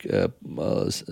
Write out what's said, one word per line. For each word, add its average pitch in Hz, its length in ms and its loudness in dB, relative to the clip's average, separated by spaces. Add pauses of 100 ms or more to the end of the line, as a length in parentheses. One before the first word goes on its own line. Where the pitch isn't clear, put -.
(120)
uh, 92 180 4 (280)
uh, - 280 2
s-, - 260 -2